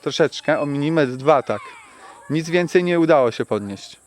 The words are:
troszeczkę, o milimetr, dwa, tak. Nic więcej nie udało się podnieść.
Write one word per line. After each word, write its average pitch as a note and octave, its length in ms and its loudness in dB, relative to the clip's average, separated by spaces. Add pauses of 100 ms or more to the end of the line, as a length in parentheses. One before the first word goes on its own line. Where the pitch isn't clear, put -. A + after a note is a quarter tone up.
troszeczkę, D3 580 -2
o D3 60 -2
milimetr, C#3+ 460 -2
dwa, C3+ 300 2
tak. G#2 180 -6 (680)
Nic D#3+ 200 -4
więcej F3 340 2
nie F3 160 0
udało D3+ 300 4
się A#2 140 -6
podnieść. G2+ 520 -6 (100)